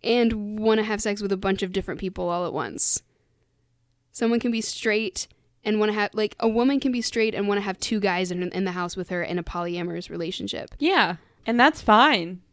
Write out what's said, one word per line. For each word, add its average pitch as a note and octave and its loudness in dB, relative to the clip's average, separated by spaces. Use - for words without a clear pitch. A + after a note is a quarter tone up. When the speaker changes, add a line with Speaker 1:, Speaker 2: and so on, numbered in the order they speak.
Speaker 1:
and A3 2
wanna A3 4
have G#3+ -2
sex G#3 -2
with G3 -2
a G3 0
bunch G3 0
of F#3 -4
different - -4
people F3+ -4
all F3 -2
at - -6
once. - -2
Someone A#3 0
can A#3+ -2
be A3+ -2
straight - -4
and G#3+ 0
wanna G#3+ 2
have, G#3 0
like, G#3+ -2
a A3+ 2
woman B3 4
can C4+ 0
be A#3+ -2
straight A3 0
and G3+ -2
wanna G3+ 2
have G3+ -6
two G#3+ -2
guys F#3 0
in, F3+ -2
in F#3+ -2
the F#3 -2
house F3 -6
with F3+ -8
her F3 -2
in F3 -4
a E3+ -4
polyamorous F3 -6
relationship. - -8
Speaker 2:
Yeah. C4+ 2
And A#3+ 2
that's D4+ 6
fine. G#3+ 4